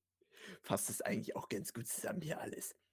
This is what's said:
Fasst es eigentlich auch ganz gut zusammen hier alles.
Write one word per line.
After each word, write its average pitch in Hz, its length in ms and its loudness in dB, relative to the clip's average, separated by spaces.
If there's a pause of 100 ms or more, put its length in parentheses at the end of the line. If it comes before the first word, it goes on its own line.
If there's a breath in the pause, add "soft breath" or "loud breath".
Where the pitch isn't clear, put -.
(600 loud breath)
Fasst - 280 4
es - 120 0
eigentlich - 340 2
auch - 140 -2
ganz - 240 0
gut 117 140 -4
zusammen - 340 0
hier 156 200 0
alles. - 340 -4 (180)